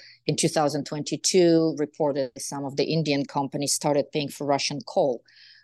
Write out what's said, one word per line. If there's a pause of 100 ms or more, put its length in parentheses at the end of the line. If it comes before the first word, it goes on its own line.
(280)
in
two
thousand
twenty-two,
reportedly
some
of
the
Indian
companies
started
paying
for
Russian
coal, (400)